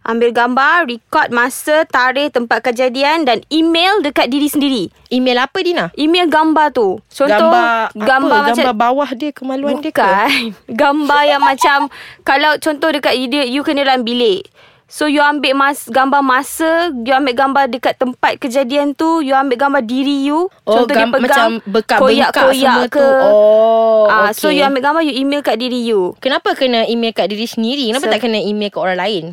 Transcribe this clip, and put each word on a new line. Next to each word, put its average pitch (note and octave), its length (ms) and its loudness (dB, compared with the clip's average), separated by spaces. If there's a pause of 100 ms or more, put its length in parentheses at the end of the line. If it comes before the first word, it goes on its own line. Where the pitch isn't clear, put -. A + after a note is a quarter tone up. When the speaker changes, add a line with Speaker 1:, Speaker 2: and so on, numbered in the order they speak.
Speaker 1:
Ambil A#3 320 -2
gambar, C4 560 2
record A#3+ 400 -4
masa, C4+ 560 0
tarikh, C4 480 -2
tempat A#3 320 -2
kejadian C4 640 0
dan A3+ 180 -2
email E4 540 2
dekat D4 260 0
diri C#4+ 220 -2
sendiri. C4+ 340 -2 (240)
Speaker 2:
Email B3+ 320 0
apa, C4+ 220 -4
Dina? E4 320 -2
Speaker 1:
Email E4+ 320 0
gambar D#4 480 2
tu. G3+ 320 0
Contoh, - 240 -2
Speaker 2:
Gambar A3+ 640 2
apa? G#3+ 80 -12
Speaker 1:
gambar C4+ 420 2
macam A#3+ 220 0
Speaker 2:
Gambar B3 140 -2
bawah B3+ 320 0
dia, C#4 180 -6
kemaluan C4+ 500 -6
dia - 140 -8
ke? C4+ 80 0
Speaker 1:
Bukan. A3+ 480 0 (120)
<laughs> A3+ 200 -6
Gambar D4 460 2
yang C#4+ 160 2
macam, C#4+ 500 0 (300)
kalau D4 340 2
contoh D#4 320 -2
dekat C#4+ 240 -2 (100)
dia, C4+ 220 -2
you B3+ 160 -4
kena C#4 240 -2
dalam C4 160 2
bilik. A#3 480 -2 (360)
So, - 240 -4
you C#4+ 80 0
ambil D4 380 0
mas-, C#4 340 -2
gambar C4+ 320 2
masa, C4+ 480 0 (240)
you A#3 160 -6
ambil C4+ 240 0
gambar C#4 340 2
dekat A#3+ 300 -4
tempat B3+ 400 -2
kejadian C#4 560 -2
tu, E4 260 0
you C4+ 140 -2
ambil C4+ 240 0
gambar C#4 240 0
diri C4+ 400 -2
you. D4+ 240 -2 (160)
Speaker 2:
Oh, G#3+ 160 0
Speaker 1:
Contoh A#3+ 160 0
dia A3 80 2
Speaker 2:
gam-, A#3 100 0
Speaker 1:
pegang C4 140 0
Speaker 2:
macam B3+ 240 2 (160)
bekak-bekak A3 340 -2 (300)
Speaker 1:
koyak-koyak C4+ 240 2
Speaker 2:
semua B3+ 340 2
Speaker 1:
ke. C#4+ 140 0
Speaker 2:
tu. C4+ 80 4 (160)
Oh, A3 800 4
Speaker 1:
Ah, G#3 260 2
so, - 140 -4
Speaker 2:
okey. D4+ 80 2
Speaker 1:
you C#4+ 100 2
ambil C4+ 200 0
gambar, D4+ 200 0
you D4 120 -2
email C#4 260 -2
kat C#4 160 -2
diri B3 240 -4
you. G#3 380 -2
Speaker 2:
Kenapa E4 340 -2
kena A#3+ 320 0
email A3+ 260 -2
kat F#3+ 160 -2
diri G#3 180 -6
sendiri? A#3 440 -4
Kenapa C4 160 -4
Speaker 1:
Se- A3 80 0
Speaker 2:
tak A3 80 -2
kena A3+ 160 -2
email G#3 320 -4
kat - 100 -12
orang F3+ 200 -2
lain? F#3 340 -4